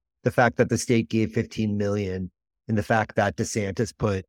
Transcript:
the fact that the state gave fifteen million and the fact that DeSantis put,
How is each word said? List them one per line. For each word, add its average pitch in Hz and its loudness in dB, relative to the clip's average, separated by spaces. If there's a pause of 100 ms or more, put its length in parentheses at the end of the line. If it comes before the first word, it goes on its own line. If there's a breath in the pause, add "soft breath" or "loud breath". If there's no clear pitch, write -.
(240)
the 117 2
fact 117 4
that - 2
the 113 2
state 113 0
gave 110 0
fifteen 110 -2
million 101 -2 (360)
and 113 0
the 101 0
fact 113 0
that 101 2
DeSantis 104 -2
put, 98 -2